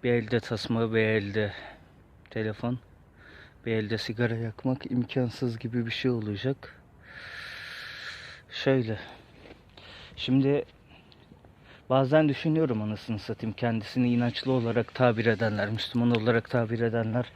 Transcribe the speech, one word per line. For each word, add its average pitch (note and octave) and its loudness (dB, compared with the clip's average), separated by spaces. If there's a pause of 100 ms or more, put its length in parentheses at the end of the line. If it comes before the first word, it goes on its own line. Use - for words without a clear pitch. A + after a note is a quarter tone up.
Bir A#2+ 4
elde A#2 2
tasma, A2+ -2
bir A2+ 4
elde G#2+ 2 (800)
telefon, A2 -4 (880)
bir A#2 0
elde A2 0
sigara A#2 0
yakmak A#2 -4
imkansız A#2+ 0
gibi A#2 -4
bir A2+ -6
şey B2+ 0
olacak. A2 -4 (1700)
Şöyle. A#2 2 (1160)
Şimdi C3+ 4 (1300)
bazen C3+ 6
düşünüyorum, C#3+ 0
anasını G#2+ -4
satayım, A2 -6
kendisini A#2+ 0
inançlı A#2+ 0
olarak A#2 0
tabir A2+ 4
edenler, G#2 2
Müslüman A#2+ 2
olarak A2 2
tabir A#2 0
edenler, A#2 0